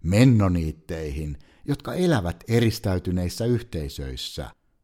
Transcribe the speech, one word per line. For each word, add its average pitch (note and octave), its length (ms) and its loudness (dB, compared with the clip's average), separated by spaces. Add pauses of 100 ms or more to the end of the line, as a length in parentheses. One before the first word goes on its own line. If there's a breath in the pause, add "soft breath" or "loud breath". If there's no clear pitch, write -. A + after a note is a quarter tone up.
mennoniitteihin, E2 1300 2 (280 soft breath)
jotka C#3 280 -6
elävät C3+ 540 0
eristäytyneissä F#2+ 960 0
yhteisöissä. D2 1040 -6 (340)